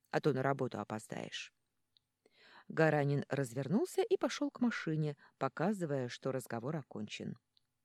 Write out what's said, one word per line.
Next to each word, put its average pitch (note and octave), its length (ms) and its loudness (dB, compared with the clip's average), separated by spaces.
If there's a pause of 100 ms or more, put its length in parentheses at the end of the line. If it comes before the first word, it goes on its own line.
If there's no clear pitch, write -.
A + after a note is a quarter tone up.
(100)
а D3+ 100 2
то D3 120 4
на C3 100 0
работу C3+ 380 0
опоздаешь. - 720 -8 (1160)
Гаранин D3 600 4
развернулся C#3 720 0
и G4 140 2
пошел C#4+ 340 0
к - 100 -6
машине, D#3 560 0 (220)
показывая, D3 680 0
что C3 240 -4
разговор B2+ 440 -4
окончен. G#2+ 600 -8 (480)